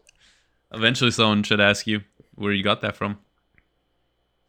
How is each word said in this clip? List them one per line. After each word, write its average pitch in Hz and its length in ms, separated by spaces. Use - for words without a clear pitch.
Eventually 120 380
someone 107 320
should 104 180
ask 101 260
you 107 140
where 101 180
you 98 120
got 104 160
that 104 160
from. 101 220